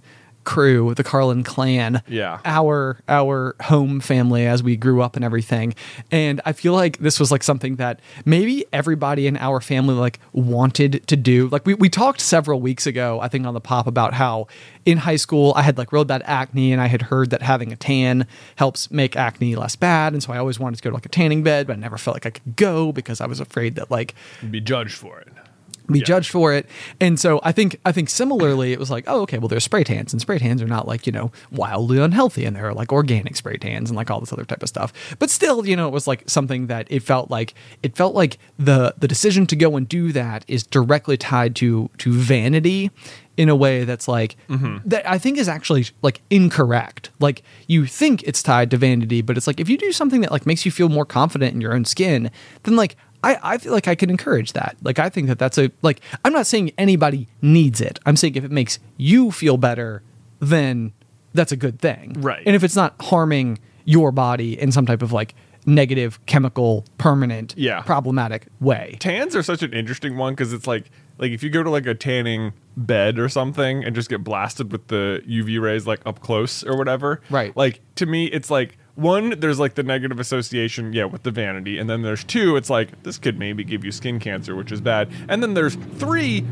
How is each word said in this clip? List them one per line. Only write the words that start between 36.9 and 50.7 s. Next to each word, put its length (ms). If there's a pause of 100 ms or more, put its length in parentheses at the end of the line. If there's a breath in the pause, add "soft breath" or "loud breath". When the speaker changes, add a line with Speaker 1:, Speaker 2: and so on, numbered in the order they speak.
Speaker 1:
felt 260
like, 240 (300 loud breath)
it 120
felt 200
like 220 (200 soft breath)
the, 400
the 100
decision 400
to 80
go 200
and 120
do 240
that 360
is 160
directly 540
tied 400
to, 320 (100)
to 140
vanity 800 (460 loud breath)
in 120
a 60
way 300
that's, 220
like, 280 (140 soft breath)
Speaker 2:
Mm-hmm. 360
Speaker 1:
that 240
I 80
think 200
is 100
actually, 400 (140)
like, 280
incorrect. 800 (100)
Like, 240 (220 soft breath)
you 200
think 380
it's 200
tied 280
to 60
vanity, 440
but 160
it's 100
like, 120
if 100
you 80
do 140
something 300
that, 100
like, 140
makes 200
you 60